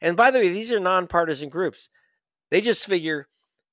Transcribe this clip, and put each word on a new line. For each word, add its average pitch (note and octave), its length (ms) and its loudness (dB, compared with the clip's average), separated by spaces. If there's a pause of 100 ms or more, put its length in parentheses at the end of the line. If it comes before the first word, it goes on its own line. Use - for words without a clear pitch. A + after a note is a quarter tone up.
And E3+ 160 -2
by B3 140 6
the C4 80 2
way, F#3+ 100 4
these A3 220 -6
are A3 80 0
nonpartisan E3+ 720 -2
groups. E3 400 -8 (600)
They F#3 100 4
just A3+ 260 -2
figure D#3+ 400 -4 (460)